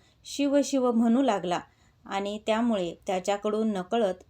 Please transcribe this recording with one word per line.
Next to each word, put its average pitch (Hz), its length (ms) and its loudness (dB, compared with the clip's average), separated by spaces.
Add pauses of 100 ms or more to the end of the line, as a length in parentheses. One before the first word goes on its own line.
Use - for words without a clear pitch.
(260)
"शिव 285 380 0
शिव" 254 280 0
म्हणू 233 300 4
लागला 185 380 0 (460)
आणि 202 400 -6
त्यामुळे 214 500 0 (120)
त्याच्याकडून 202 600 0
नकळत 196 460 -2 (160)